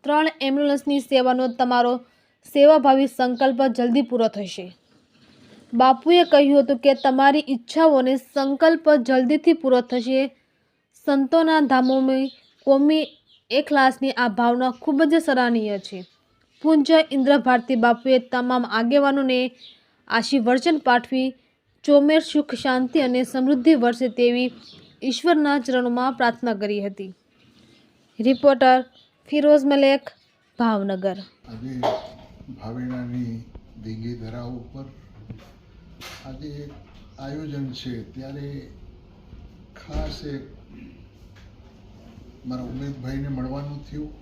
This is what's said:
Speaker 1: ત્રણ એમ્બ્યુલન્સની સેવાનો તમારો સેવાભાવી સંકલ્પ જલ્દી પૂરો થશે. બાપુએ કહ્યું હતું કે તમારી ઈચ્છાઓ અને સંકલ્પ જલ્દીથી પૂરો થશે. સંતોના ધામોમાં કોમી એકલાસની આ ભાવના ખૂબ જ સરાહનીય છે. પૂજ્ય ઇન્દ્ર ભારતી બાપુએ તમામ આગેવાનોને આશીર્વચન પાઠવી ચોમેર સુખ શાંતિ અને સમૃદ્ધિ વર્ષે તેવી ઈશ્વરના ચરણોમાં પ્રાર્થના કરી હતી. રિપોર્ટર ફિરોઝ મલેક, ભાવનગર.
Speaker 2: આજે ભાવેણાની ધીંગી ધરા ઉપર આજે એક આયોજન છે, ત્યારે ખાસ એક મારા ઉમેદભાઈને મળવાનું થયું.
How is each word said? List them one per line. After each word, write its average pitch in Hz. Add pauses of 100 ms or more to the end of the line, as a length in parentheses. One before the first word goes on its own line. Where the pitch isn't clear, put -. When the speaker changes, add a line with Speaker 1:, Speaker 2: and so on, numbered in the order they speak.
Speaker 1:
ત્રણ 311
એમ્બ્યુલન્સની 285
સેવાનો 254
તમારો 247 (600)
સેવાભાવી 277
સંકલ્પ 254
જલ્દી 240
પૂરો 226
થશે. 190 (1040)
બાપુએ 262
કહ્યું 285
હતું 269
કે 277
તમારી 277
ઈચ્છાઓ 294
અને 254
સંકલ્પ 277 (160)
જલ્દીથી 269
પૂરો 262
થશે. 247 (720)
સંતોના 311
ધામોમાં 262 (440)
કોમી 294 (480)
એકલાસની 269
આ 240
ભાવના 240
ખૂબ 302
જ 320
સરાહનીય 233
છે. 196 (640)
પૂજ્ય 311 (120)
ઇન્દ્ર 277
ભારતી 247
બાપુએ 240 (100)
તમામ 247
આગેવાનોને 262 (680)
આશીર્વચન 254
પાઠવી 262 (580)
ચોમેર 294
સુખ 285
શાંતિ 254
અને 254
સમૃદ્ધિ 262
વર્ષે 240
તેવી 247 (520)
ઈશ્વરના 294
ચરણોમાં 247
પ્રાર્થના 233
કરી 202
હતી. 196 (1080)
રિપોર્ટર 254 (520)
ફિરોઝ 294
મલેક, 277 (560)
ભાવનગર. 196 (280)
Speaker 2:
આજે 120 (800)
ભાવેણાની 123 (420)
ધીંગી 110
ધરા 113
ઉપર 127 (1300)
આજે 135
એક 143 (460)
આયોજન 139
છે, 123 (120)
ત્યારે 139 (1300)
ખાસ -
એક 139 (2000)
મારા 123
ઉમેદભાઈને 135
મળવાનું 139
થયું. 151 (100)